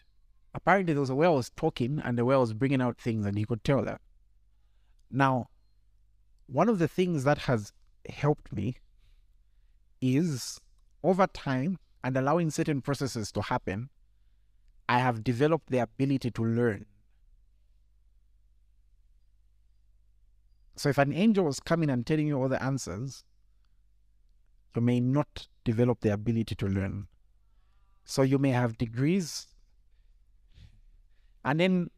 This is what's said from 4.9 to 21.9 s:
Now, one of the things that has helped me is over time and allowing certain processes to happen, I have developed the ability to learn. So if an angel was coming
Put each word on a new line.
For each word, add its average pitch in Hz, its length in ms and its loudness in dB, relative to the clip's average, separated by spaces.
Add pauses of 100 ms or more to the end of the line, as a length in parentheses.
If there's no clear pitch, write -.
Now, 131 380 0 (1000)
one 208 220 2
of 220 100 2
the 165 100 2
things 175 360 0
that 143 140 4
has 110 340 -2 (360)
helped - 440 -2
me 127 240 -4 (1200)
is 135 600 -2 (420)
over 185 240 2
time 143 520 -4 (260)
and 131 120 -2
allowing 151 340 2
certain 156 300 -2
processes 123 520 -4
to 101 100 -4
happen, 123 460 -4 (1000)
I 123 120 4
have 117 240 0
developed 143 460 0
the 127 80 2
ability 131 540 -2
to 113 120 -4
learn. 113 420 0 (4000)
So 143 140 0
if 135 80 0
an 143 140 2
angel 196 320 2
was 139 140 -2
coming 165 320 0